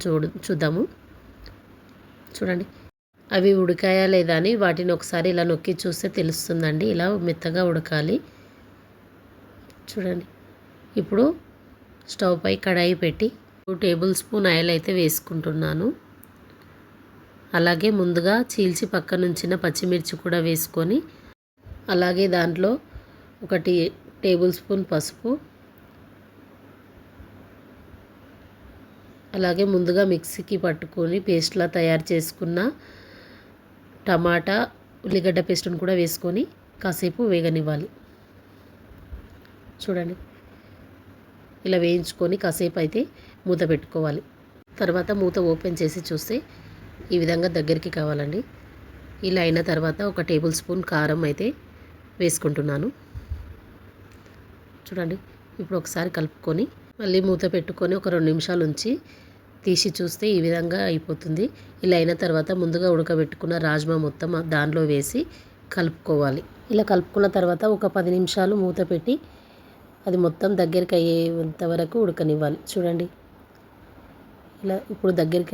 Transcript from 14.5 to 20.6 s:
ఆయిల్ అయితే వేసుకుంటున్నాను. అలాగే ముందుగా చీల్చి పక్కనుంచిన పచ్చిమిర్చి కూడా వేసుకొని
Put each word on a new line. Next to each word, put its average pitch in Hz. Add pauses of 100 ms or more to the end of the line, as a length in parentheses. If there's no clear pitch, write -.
ఆయిల్ 170
అయితే 160 (100)
వేసుకుంటున్నాను. 156 (1700)
అలాగే 170
ముందుగా 175 (180)
చీల్చి 185
పక్కనుంచిన 180 (100)
పచ్చిమిర్చి 180
కూడా 175
వేసుకొని 165 (960)